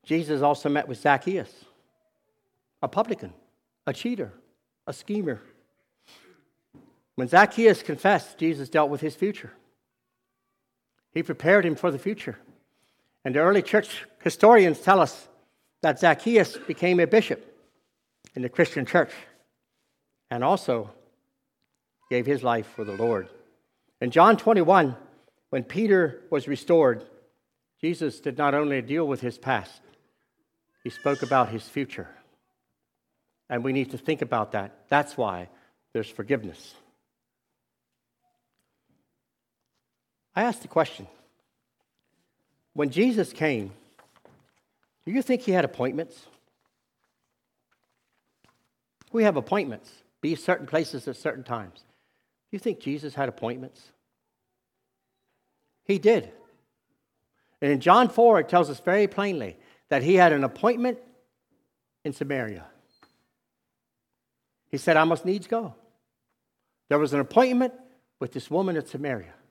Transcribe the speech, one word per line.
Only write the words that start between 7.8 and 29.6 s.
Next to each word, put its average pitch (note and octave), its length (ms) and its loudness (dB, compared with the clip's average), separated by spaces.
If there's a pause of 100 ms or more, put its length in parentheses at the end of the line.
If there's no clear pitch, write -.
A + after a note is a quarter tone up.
confessed, - 560 -2
Jesus D#3 320 -4
dealt D3+ 200 2
with C#3+ 100 -6
his D3+ 140 -6
future. G3 380 -6 (1600)
He E3 100 -4
prepared F3 440 2
him D3+ 100 -2
for F3+ 140 -2
the C#3 80 -6
future. F#3+ 400 -8 (840)
And C3 100 -4
the D3 60 2
early F#3 220 4
church - 440 -2 (160)
historians F#3+ 580 6
tell F#3+ 200 4
us - 280 -2 (540)
that D3+ 180 0
Zacchaeus F#3 560 4
became F3 440 -2
a E3 60 4
bishop - 380 0 (920)
in B2+ 80 -8
the B2 60 -6
Christian C#3+ 380 -2
church E3 260 0 (1160)
and A#2+ 120 -6
also B2+ 480 -2 (1160)
gave B2 160 -2
his C3 180 -2
life A#2 320 -2
for A2 100 -10
the G2+ 120 -10
Lord. G#2+ 320 -2 (720)
In B2 100 -4
John F#3 280 6
twenty-one, F3 580 4 (540)
when B2+ 140 -6
Peter F#3 680 -2
was C#3 180 -4
restored, C3 560 2 (800)
Jesus D#3+ 380 -6
did C#3 180 -8
not C#3+ 160 0
only C#3+ 260 -2
deal D3 260 -4
with C#3 140 -6
his B2 160 -8
past, - 460 -6 (1000)